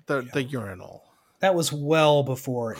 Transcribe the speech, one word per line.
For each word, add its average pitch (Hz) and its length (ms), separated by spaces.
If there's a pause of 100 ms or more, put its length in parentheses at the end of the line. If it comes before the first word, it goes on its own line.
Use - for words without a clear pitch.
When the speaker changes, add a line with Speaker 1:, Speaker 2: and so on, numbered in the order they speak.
Speaker 1:
the, 139 180
Speaker 2:
Yeah. 123 80
Speaker 1:
the 143 100
urinal. 110 640 (340)
Speaker 2:
That 190 160
was 165 180
well 147 520
before 123 560